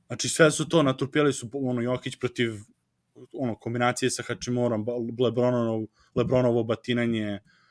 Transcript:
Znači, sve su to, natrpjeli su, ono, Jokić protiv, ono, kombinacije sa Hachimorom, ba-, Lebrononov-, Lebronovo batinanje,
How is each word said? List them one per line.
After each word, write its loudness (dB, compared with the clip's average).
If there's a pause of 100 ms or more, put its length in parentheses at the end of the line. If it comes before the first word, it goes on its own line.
Znači, -6
sve 6
su -4
to, 4
natrpjeli 0
su, -10
ono, -2
Jokić -4
protiv, -2 (800)
ono, -4
kombinacije 0
sa -6
Hachimorom, -2
ba-, -4 (260)
Lebrononov-, 2 (280)
Lebronovo 4
batinanje, -2 (320)